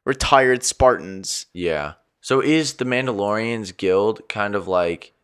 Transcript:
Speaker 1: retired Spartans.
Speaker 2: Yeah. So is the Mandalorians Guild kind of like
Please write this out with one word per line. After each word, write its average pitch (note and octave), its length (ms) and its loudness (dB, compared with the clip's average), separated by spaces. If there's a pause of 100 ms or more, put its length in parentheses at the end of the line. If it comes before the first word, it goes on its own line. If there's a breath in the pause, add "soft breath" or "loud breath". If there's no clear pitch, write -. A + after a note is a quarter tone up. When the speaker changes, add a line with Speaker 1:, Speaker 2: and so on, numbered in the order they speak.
Speaker 1:
retired C3 580 2
Spartans. F#2+ 880 0
Speaker 2:
Yeah. D#2 400 -4 (300)
So C3 180 0
is D3+ 340 2
the B2+ 120 -6
Mandalorians A2+ 920 -2
Guild G2 540 0
kind G2+ 240 -4
of F#2+ 120 -4
like F2 460 -2 (120)